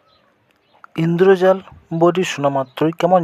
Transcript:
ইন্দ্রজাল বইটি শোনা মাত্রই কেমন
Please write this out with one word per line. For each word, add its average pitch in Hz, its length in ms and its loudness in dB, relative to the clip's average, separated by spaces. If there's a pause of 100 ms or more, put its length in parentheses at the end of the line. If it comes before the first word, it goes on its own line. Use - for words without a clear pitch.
(1040)
ইন্দ্রজাল 185 540 2 (400)
বইটি 175 240 0 (100)
শোনা 143 240 -4
মাত্রই 147 440 -4
কেমন 180 240 2